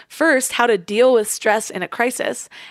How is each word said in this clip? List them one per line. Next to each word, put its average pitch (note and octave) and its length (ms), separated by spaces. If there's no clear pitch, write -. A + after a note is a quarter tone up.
First, D4 460
how A#3+ 140
to A3 100
deal A3 360
with G#3+ 180
stress A3 380
in F#3 120
a E3+ 60
crisis, - 600